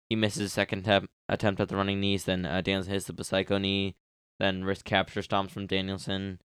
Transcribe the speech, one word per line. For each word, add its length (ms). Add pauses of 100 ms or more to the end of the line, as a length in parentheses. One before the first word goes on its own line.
He 80
misses 260
a 60
second 320
attempt, 280 (200)
attempt 320
at 80
the 80
running 240
Nese. 240
Then, 220
uh, 140
Danielson 320
hits 140
the 180
Psycho 340
knee. 360 (440)
Then 260
wrist 200
capture 380
stomps 280
from 160
Danielson. 720 (180)